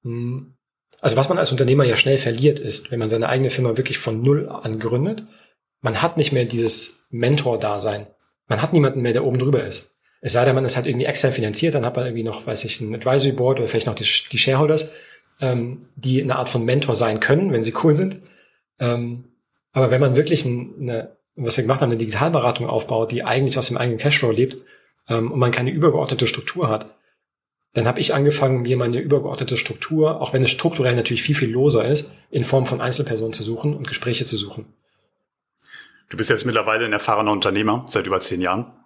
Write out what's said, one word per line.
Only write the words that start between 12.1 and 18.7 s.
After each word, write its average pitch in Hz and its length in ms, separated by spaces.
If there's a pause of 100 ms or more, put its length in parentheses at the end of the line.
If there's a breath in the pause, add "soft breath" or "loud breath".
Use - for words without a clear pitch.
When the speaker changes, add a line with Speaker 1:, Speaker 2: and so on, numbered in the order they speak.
Speaker 1:
noch, - 240
weiß 110 160
ich, 113 180
ein 110 140
Advisory 131 380
Board 127 260
oder 113 80
vielleicht 113 180
noch 110 80
die, - 140 (240)
die 113 80
Shareholders, 151 520 (480 loud breath)
ähm, 123 560
die 131 240
eine 131 180
Art 123 120
von 113 160
Mentor 127 300
sein 110 240
können, 180 320
wenn 117 100
sie 113 220
cool 156 120
sind. 185 260 (580 soft breath)